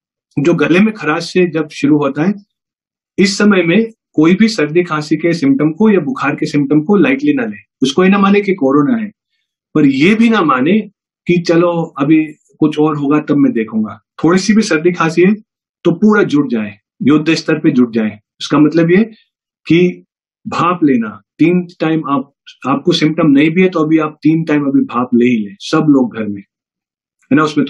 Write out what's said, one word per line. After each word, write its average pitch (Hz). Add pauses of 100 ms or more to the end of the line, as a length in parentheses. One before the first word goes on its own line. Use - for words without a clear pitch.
(380)
<clears throat> -
जो 165
गले 151
में 214
खराश 165
से 180
जब 151
शुरू 147
होता 143
है, 202 (840)
इस 196
समय 202
में 196 (220)
कोई 160
भी 226
सर्दी 160
खांसी 156
के 170
symptom 143
को 214
या 196
बुखार 143
के 151
symptom 147
को 208
lightly 147
ना 120
ले। 107 (260)
उसको 139
ये 190
ना 202
माने 202
कि 196
कोरोना 139
है, 104 (640)
पर 151
ये 139
भी 226
ना 214
माने 147 (480)
कि 175
चलो 175 (280)
अभी 156 (360)
कुछ 151
और 151
होगा 147
तब 147
मैं 135
देखूंगा। 110 (240)
थोड़ी 175
सी 208
भी 214
सर्दी 175
खांसी 165
है 202 (520)
तो 170
पूरा 208
जुट 139
जाए, 107 (300)
युद्ध 156
स्तर 156
पे 160
जुट 123
जाए। 107 (240)
उसका 147
मतलब 160
ये 202 (640)
कि 180 (400)
भाप 170
लेना, 120 (300)
तीन 175 (140)
time 160
आप, 139 (360)
आपको 139
symptom 160
नहीं 143
भी 175
है 185
तो 165
अभी 156
आप 156
तीन 160
time 151
अभी 139
भाप 123
ले 120
ही 123
लें, 98
सब 156
लोग 127
घर 110
में, 101
है -
ना। 156
उसमें 147